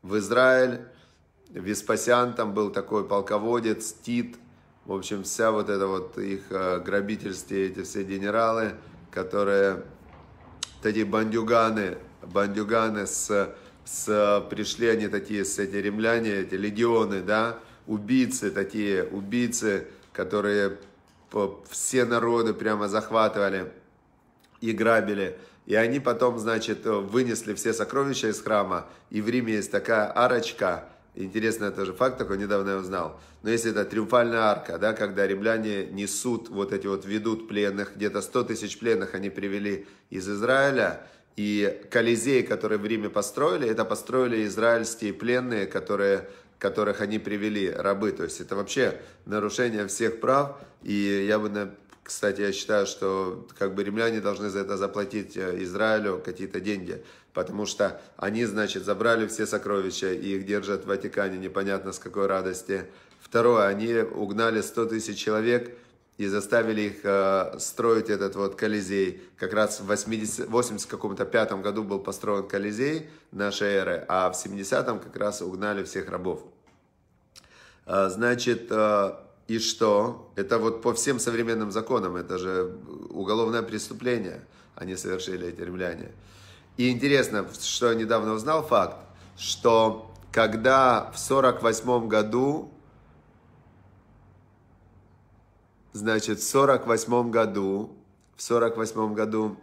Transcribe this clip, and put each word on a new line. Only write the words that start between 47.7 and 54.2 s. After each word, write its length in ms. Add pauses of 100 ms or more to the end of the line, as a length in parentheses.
То 100
есть 180
это 140
вообще 440 (260)
нарушение 600
всех 320
прав. 380 (240)
И 480
я 80
бы, 120
на-, 220 (320)
кстати, 380
я 100
считаю, 360
что, 600 (100)
как 180
бы, 80
римляне 360
должны 300